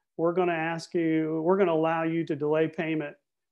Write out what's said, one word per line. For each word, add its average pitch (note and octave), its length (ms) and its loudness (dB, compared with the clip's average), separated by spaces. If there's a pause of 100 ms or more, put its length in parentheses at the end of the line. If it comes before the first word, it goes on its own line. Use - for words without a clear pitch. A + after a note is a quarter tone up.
(180)
We're E3+ 160 2
gonna F3 200 2
ask D#3+ 400 -4
you, D#3+ 500 0
we're F#3 140 4
gonna F3+ 160 2
allow D#3+ 300 2
you E3 220 -2
to D#3 100 -4
delay D3+ 320 0
payment D#3 480 -4 (360)